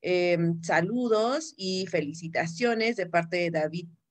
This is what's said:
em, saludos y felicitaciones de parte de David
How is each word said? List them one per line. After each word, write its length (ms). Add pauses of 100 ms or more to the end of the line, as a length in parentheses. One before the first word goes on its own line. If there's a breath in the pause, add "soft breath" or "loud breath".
em, 640
saludos 920
y 300
felicitaciones 1080
de 100
parte 320
de 140
David 360 (240)